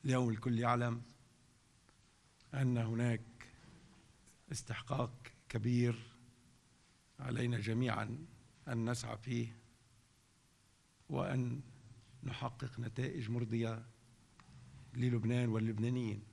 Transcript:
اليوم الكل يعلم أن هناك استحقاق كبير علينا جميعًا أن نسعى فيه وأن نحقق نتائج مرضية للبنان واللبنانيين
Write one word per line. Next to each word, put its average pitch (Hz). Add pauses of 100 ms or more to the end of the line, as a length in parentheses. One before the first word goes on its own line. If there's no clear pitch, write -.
اليوم 127
الكل 113
يعلم 120 (1500)
أن 127
هناك 113 (1300)
استحقاق 123 (360)
كبير 120 (1040)
علينا 120
جميعًا 113 (420)
أن 117
نسعى 120
فيه 117 (1500)
وأن 127 (640)
نحقق 127
نتائج 123
مرضية 113 (1080)
للبنان 120
واللبنانيين 110 (100)